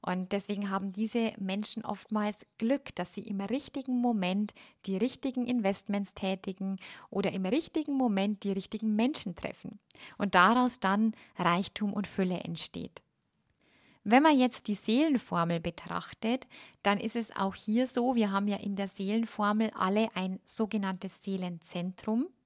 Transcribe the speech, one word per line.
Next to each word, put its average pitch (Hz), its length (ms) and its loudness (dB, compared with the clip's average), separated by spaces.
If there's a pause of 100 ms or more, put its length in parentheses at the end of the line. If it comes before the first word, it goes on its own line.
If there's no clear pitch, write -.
Und 185 320 -4
deswegen 202 380 -2
haben 196 220 -4
diese 220 460 0
Menschen 202 460 -4
oftmals 208 600 -4 (120)
Glück, 254 360 0
dass - 200 -4
sie 196 80 -10
im 196 180 -6
richtigen 254 600 -4
Moment 208 540 0 (320)
die 190 100 -2
richtigen 247 500 -2
Investments 202 680 0
tätigen 190 640 -4 (320)
oder 196 220 0
im 190 120 -2
richtigen 285 520 0
Moment 208 480 2
die 196 80 0
richtigen 214 440 -2
Menschen 226 380 2
treffen - 440 -10 (400)
und 202 160 0
daraus 233 460 6
dann 208 320 2 (240)
Reichtum 185 560 0
und 202 140 -4
Fülle 185 340 -2
entsteht. - 640 -8 (1000)
Wenn 233 200 6
man 302 160 8
jetzt 254 300 2
die 208 60 0
Seelenformel 202 880 2
betrachtet, 170 840 -6 (360)
dann 202 160 4
ist - 180 -2
es 226 200 -2
auch 196 180 0
hier 233 320 0
so, 247 280 2
wir 214 180 2
haben 202 160 0
ja 202 80 0
in 202 180 -4
der 196 140 -4
Seelenformel 214 840 0
alle 208 400 2
ein 190 300 -4
sogenanntes 196 800 -2
Seelenzentrum. 185 1040 -4 (180)